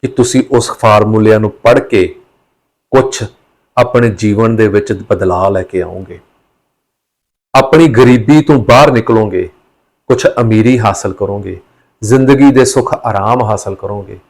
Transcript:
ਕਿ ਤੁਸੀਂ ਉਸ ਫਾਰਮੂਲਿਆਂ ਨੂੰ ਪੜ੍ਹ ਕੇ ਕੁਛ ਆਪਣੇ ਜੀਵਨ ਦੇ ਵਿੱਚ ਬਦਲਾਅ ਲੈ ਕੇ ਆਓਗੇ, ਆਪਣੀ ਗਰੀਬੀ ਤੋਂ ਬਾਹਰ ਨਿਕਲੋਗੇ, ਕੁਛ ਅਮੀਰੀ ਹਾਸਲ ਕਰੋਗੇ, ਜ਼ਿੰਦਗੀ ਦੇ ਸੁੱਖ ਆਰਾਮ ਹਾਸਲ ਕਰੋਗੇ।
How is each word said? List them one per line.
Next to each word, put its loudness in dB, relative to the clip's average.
ਕਿ -6
ਤੁਸੀਂ -2
ਉਸ -4
ਫਾਰਮੂਲਿਆਂ 2
ਨੂੰ -4
ਪੜ੍ਹ 4
ਕੇ -2
ਕੁਛ -2
ਆਪਣੇ 0
ਜੀਵਨ -2
ਦੇ 2
ਵਿੱਚ -2
ਬਦਲਾਅ -2
ਲੈ -4
ਕੇ -6
ਆਓਗੇ, -14
ਆਪਣੀ 2
ਗਰੀਬੀ 4
ਤੋਂ 2
ਬਾਹਰ 4
ਨਿਕਲੋਗੇ, -2
ਕੁਛ 0
ਅਮੀਰੀ 2
ਹਾਸਲ -4
ਕਰੋਗੇ, -8
ਜ਼ਿੰਦਗੀ 4
ਦੇ 4
ਸੁੱਖ -2
ਆਰਾਮ -2
ਹਾਸਲ -4
ਕਰੋਗੇ। -12